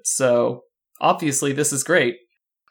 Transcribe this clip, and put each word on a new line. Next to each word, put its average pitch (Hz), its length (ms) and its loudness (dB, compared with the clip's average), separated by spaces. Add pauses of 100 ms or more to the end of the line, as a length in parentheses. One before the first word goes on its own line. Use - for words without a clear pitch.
So, 120 560 0 (380)
obviously, 147 540 0
this 147 180 -2
is 135 120 -4
great. 139 320 2 (560)